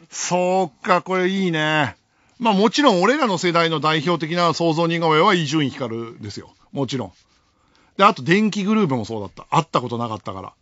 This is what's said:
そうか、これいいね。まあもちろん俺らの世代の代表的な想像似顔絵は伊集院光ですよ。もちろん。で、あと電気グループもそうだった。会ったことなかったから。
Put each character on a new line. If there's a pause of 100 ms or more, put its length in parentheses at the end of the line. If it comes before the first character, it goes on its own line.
そ
う
か、
こ
れ
い
い
ね。 (420)
ま
あ
も
ち
ろ
ん
俺
ら
の
世
代
の
代
表
的
な
想
像
似
顔
絵
は
伊
集
院
光
で
す
よ。 (200)
も
ち
ろ
ん。 (880)
で、
あ
と
電
気
グ
ル
ー
プ
も
そ
う
だ
っ
た。 (100)
会
っ
た
こ
と
な
か
っ
た
か
ら。